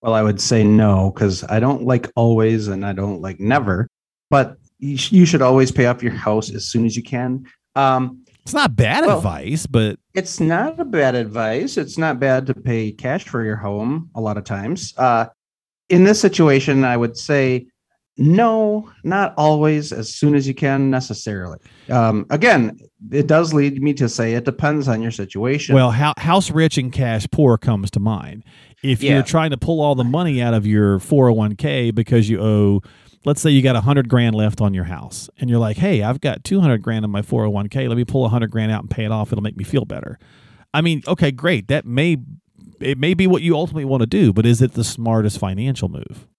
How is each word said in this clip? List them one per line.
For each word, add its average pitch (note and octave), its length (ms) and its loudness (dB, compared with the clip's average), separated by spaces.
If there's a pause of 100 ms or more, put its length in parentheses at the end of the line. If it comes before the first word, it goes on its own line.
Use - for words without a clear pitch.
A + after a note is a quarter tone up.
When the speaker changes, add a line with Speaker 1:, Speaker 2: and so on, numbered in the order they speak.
Speaker 1:
Well, A#2 100 0
I A2 80 2
would G#2 180 0
say A2 240 2
no, G#2 500 4
'cause G2 360 -2
I A2 100 0
don't C3 240 0
like A#2+ 320 -2
always A2+ 520 2
and G2 180 -6
I G2+ 80 -6
don't F#2+ 280 -6
like F2+ 180 -12
never, G#2+ 480 0 (420)
but C#3 260 2 (260)
you C#3+ 140 -6
sh-, - 160 -6
you F#3 140 8
should D#3+ 160 2
always C3 320 4
pay B2 140 2
off B2 140 -2
your A#2+ 120 -4
house G#2+ 360 -2
as G#2 160 -10
soon A#2 200 -2
as G#2+ 100 -2
you A#2+ 80 -8
can. B2+ 400 -6 (320)
Um, C3 440 0 (240)
Speaker 2:
It's - 100 -12
not G#3+ 240 0
bad C3+ 280 2
Speaker 1:
well, F#3+ 120 2
Speaker 2:
advice, F2+ 500 -6
but A2+ 320 0 (140)
Speaker 1:
it's F#3 260 -6
not G#3 400 -2
a E4 60 -6
bad D3 300 0
advice. A#2 600 -4
It's C#3+ 220 -6
not D#3 200 -2
bad C3 300 0
to B2+ 60 -2
pay A2+ 400 -4
cash C3+ 320 -6
for A#2 180 -6
your G#2+ 140 -4
home A2 580 -6
a A2+ 60 -8
lot G#2+ 160 -4
of G2 80 -10
times. A2 520 -8
Uh, A#2+ 280 2 (640)
in F3+ 160 6
this G#3 160 4
situation, C#3 640 4
I B2 100 0
would A#2 220 -2
say C3 500 -2 (500)
no, G#3+ 720 2 (140)
not F#3+ 340 -2
always D3+ 540 2
as - 220 -10
soon D3 220 2
as C3+ 120 0
you C3 60 -2
can C#3 360 0
necessarily. G#2 680 -6 (320)
Um, A2+ 400 2
again, D#3 480 2 (340)
it C#3+ 160 0
does D#3 260 2
lead C#3 280 0
me D3 140 0
to B2 140 0
say A2+ 240 -4
it A#2 120 -4
depends D3 420 -2
on A2+ 140 -2
your A2+ 100 -4
situation. A#2+ 640 -2
Speaker 2:
Well, B2+ 160 4
hou-, C#3+ 260 0
house E3+ 340 0
rich D#3+ 260 2
and B2+ 140 -2
cash A#2 400 -2
poor B2+ 260 4
comes G2+ 340 -2
to - 80 -2
mind. G2+ 440 -6 (400)
If B2+ 200 0
you're C#3 140 4
Speaker 1:
Yeah. C3+ 60 2
Speaker 2:
trying D#3+ 280 0
to C3+ 60 -4
pull D#3+ 240 -2
all D3 140 2
the B2+ 100 0
money C#3+ 360 0
out A#2 120 0
of G#2+ 120 2
your G#2 340 4
four C3 300 4
oh A2+ 40 6
one G#2+ 220 0
k C3 360 -2
because A2 380 2
you G#2 120 -2
owe, G#2 400 2 (440)
let's C#3+ 160 0
say D#3 100 2
you C3+ 100 6
got C3 160 4
a G#2+ 40 -2
hundred C3 280 2
grand A#2 260 2
left G#2+ 260 0
on G2+ 120 2
your F#2 120 -2
house, E2 440 -12 (100)
and B2 100 -4
you're A#2+ 100 2
like, G#2+ 180 -2
"Hey, D#3 260 2
I've B2 180 -2
got C3 240 -4
two G3 160 0
hundred B2 200 2
grand A2 240 -4
in G#2 60 -4
my G2+ 100 -4
four A2+ 240 -2
oh G#2+ 40 0
one G2+ 180 -2
k. C3 200 -4
Let A#2 100 -2
me B2 80 0
pull C3 200 0
a A2+ 40 0
hundred A#2 220 0
grand A2 200 -2
out G#2+ 100 -4
and - 80 -10
pay A2+ 160 -6
it G#2+ 60 -4
off. G#2+ 220 -4
It'll G#2+ 100 -2
make G#2+ 140 -6
me G2 80 -8
feel - 200 -2
better." - 320 -12 (560)
I D3 80 0
mean, E3 260 0
okay, D3 240 0
great. B2 360 -2
That C#3 180 -2
may, D3 320 0 (640)
it C3+ 180 -4
may D#3 160 2
be F#3 140 2
what F3+ 140 4
you E3+ 140 2
ultimately D3+ 300 -4
wanna C3 200 0
do, B2 280 4
but A2 120 2
is A#2 160 4
it C3 120 2
the A#2 120 -4
smartest A2+ 540 -2
financial G2 500 -4
move? - 380 -14 (120)